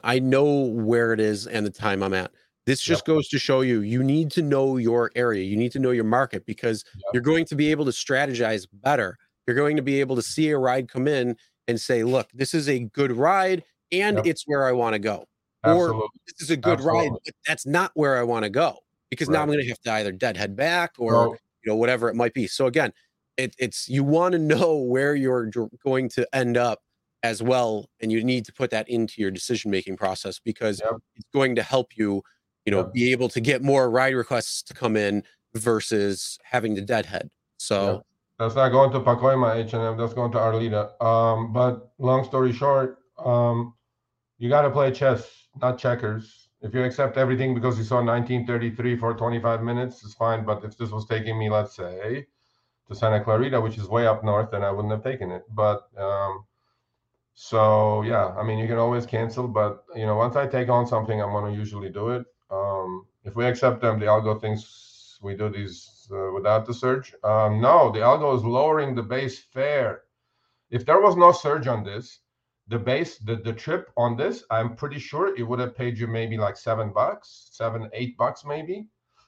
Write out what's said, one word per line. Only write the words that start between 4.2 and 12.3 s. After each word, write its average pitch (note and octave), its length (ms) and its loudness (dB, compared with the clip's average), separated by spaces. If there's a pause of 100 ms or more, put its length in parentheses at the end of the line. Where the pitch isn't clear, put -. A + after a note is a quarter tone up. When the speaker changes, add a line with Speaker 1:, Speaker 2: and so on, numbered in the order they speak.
Speaker 1:
to E3+ 100 0
know C3+ 340 2
your A#2 400 2
area. A#2 260 0
You G2 140 -2
need A#2+ 160 0
to C3+ 80 -6
know B2+ 100 2
your A#2 140 2
market B2 420 0
because A2+ 380 -4 (100)
Speaker 2:
Yep. G2 80 -16 (100)
Speaker 1:
you're B2 100 0
going D#3+ 240 2
to D3+ 100 -6
be D3+ 160 2
able D3 140 0
to B2+ 40 2
strategize A#2 840 -2
better. G#2+ 460 -2 (280)
You're B2 100 0
going D3 200 2
to D3 60 0
be C3+ 180 0
able C3+ 160 -2
to A#2 60 0
see D#3 280 0
a D3 80 2
ride B2+ 300 0
come B2+ 200 -2
in B2 280 0 (300)
and A#2 140 -2
say, A#2 240 0
"Look, B2 280 0